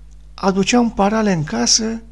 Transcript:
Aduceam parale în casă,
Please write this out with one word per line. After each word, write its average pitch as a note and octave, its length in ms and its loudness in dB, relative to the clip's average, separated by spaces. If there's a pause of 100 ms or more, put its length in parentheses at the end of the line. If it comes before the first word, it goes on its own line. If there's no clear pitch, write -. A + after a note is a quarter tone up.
(340)
Aduceam G3 580 2
parale G#3 400 2
în E3 120 0
casă, A3+ 580 -2 (100)